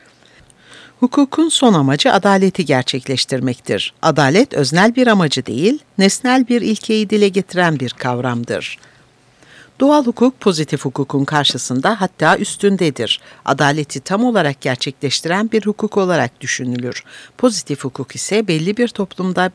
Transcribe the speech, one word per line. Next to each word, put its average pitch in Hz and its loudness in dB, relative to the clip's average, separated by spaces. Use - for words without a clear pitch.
Hukukun 285 2
son 240 4
amacı 147 2
adaleti 196 2
gerçekleştirmektir. 127 -2
Adalet 156 2
öznel 170 2
bir 254 4
amacı 175 2
değil, 180 0
nesnel 247 2
bir 240 0
ilkeyi 214 -2
dile 208 4
getiren 175 0
bir 123 -4
kavramdır. 120 -4
Doğal 285 4
hukuk 240 0
pozitif 156 -2
hukukun 139 -2
karşısında 143 0
hatta 185 2
üstündedir. 180 -2
Adaleti 143 0
tam 208 -2
olarak 185 0
gerçekleştiren 156 -4
bir 214 -2
hukuk 208 -4
olarak 175 0
düşünülür. 123 -6
Pozitif 196 -2
hukuk 135 -10
ise 202 -2
belli 170 -2
bir 240 0
toplumda, 185 -2